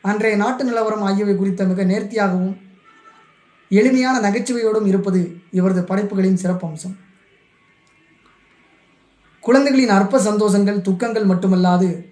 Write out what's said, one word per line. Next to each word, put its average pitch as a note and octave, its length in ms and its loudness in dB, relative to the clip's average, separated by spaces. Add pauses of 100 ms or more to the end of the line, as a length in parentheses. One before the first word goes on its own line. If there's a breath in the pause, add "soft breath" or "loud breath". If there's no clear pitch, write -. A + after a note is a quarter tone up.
அன்றைய G#3+ 380 0
நாட்டு B3 260 -2
நிலவரம் A3 400 -2
ஆகியவை G3+ 280 0
குறித்த F#3+ 360 -2
மிக F#3+ 120 -2
நேர்த்தியாகவும் F#3+ 720 -2 (1160)
எளிமையான B3+ 440 2 (100)
நகைச்சுவையோடும் A3 640 -2
இருப்பது F#3+ 300 0 (300)
இவரது F#3 380 0
படைப்புகளின் F#3+ 540 0
சிறப்பம்சம். F3+ 520 -6 (2500)
குழந்தைகளின் C4 540 4
அற்ப G3 320 2
சந்தோஷங்கள், G3+ 580 0
துக்கங்கள் G#3+ 440 -2
மட்டுமல்லாது F3+ 600 2 (200)